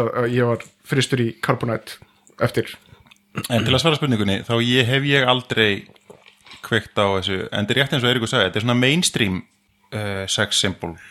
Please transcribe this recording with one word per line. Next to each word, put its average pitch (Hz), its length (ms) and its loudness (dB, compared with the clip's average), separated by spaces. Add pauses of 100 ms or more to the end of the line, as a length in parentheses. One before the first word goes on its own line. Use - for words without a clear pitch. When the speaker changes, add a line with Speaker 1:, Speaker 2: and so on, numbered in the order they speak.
Speaker 1:
að, 113 160 -2
að 120 160 0
ég 127 160 4
var - 160 -4 (180)
fyrstur 127 380 0
í 113 60 -2 (100)
Carbonite 120 560 -4 (420)
eftir. - 300 0 (760)
Speaker 2:
En 113 160 0
til 131 120 2
að 127 40 2
svara 156 160 2
spurningunni, 104 480 0
þá - 160 -4
ég, 120 280 2
hef 135 200 0
ég 139 240 4
aldrei 123 360 2 (1000)
kveikt - 320 -2
á 101 160 4
þessu, 95 320 -2
en 104 200 -4
þetta 117 80 0
er 127 60 2
rétt 139 140 0
eins 123 100 -2
og 123 60 4
Eiríkur 117 200 0
sagði, 104 180 2
þetta 104 120 -2
er 110 60 -2
svona 123 120 2
mainstream, 123 640 0 (520)
eh, 101 340 -6
sex - 340 -2
symbol. 85 340 -4 (160)